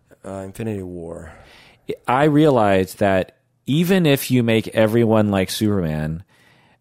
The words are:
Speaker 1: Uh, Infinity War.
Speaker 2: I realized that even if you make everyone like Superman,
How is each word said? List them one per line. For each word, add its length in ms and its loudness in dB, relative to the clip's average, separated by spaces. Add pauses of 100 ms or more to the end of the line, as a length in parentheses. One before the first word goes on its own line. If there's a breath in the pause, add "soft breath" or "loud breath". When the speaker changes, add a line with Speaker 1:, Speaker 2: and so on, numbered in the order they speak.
(240)
Speaker 1:
Uh, 220 -12
Infinity 380 -10
War. 500 -14 (760 loud breath)
Speaker 2:
I 180 2
realized 760 2
that 380 -2 (280)
even 400 0
if 240 0
you 140 2
make 260 2
everyone 640 2
like 180 0
Superman, 720 -2 (580 soft breath)